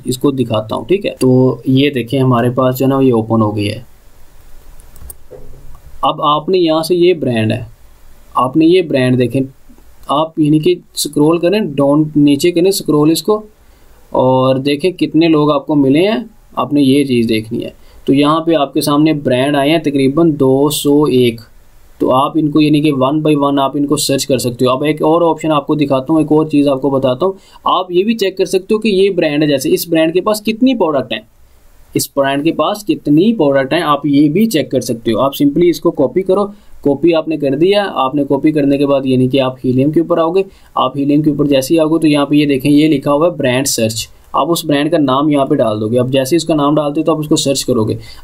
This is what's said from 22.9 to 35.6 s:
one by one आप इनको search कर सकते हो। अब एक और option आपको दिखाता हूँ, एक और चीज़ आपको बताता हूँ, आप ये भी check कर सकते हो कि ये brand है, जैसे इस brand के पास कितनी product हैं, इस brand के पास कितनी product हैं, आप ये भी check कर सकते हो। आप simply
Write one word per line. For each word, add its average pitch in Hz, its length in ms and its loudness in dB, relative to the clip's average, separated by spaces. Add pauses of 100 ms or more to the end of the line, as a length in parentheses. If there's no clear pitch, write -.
one 135 300 0
by 151 160 2
one 139 200 0
आप 135 180 -2
इनको 143 220 0
search 135 260 -2
कर 131 140 0
सकते 120 260 -2
हो। 123 80 2
अब 135 140 -2
एक 151 160 -2
और 160 200 2
option 160 280 0
आपको 151 260 0
दिखाता 143 360 -2
हूँ, 160 100 2
एक 151 100 0
और 156 160 2
चीज़ 143 200 2
आपको 139 220 -2
बताता 131 360 0
हूँ, 196 100 -2 (320)
आप 180 240 -2
ये 175 120 2
भी 233 100 0
check 196 240 -2
कर 190 80 0
सकते 185 280 -2
हो 214 40 0
कि 220 120 0
ये 196 220 2
brand 160 300 0
है, 156 60 0
जैसे 139 220 0
इस 180 200 -2
brand 160 220 2
के 185 80 0
पास 214 220 -2
कितनी 240 320 0
product 156 380 -2
हैं, 110 140 -10 (680)
इस - 220 -4
brand 139 280 0
के 160 80 0
पास 185 300 -4
कितनी 160 500 0
product 170 400 0
हैं, 165 100 0
आप 147 240 -2
ये 147 220 2
भी 175 200 0
check 151 220 -2
कर 131 120 0
सकते 113 300 -4
हो। 104 80 0
आप 135 140 0
simply 147 300 0